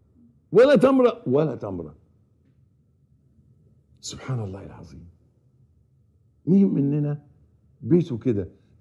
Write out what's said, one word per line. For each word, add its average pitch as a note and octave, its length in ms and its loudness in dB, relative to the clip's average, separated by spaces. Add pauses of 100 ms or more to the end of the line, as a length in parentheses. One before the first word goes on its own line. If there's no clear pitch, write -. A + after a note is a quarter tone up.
(520)
ولا C4 240 6
تمرة، B3+ 500 2
ولا C#3 280 0
تمرة". F2+ 400 -12 (2000)
سبحان - 440 -12
الله F#2 220 -16
العظيم. D#2+ 420 -20 (1400)
مين G3 280 4
مننا D3 480 -4 (580)
بيته C3 380 -2
كده، G#2 300 -4 (320)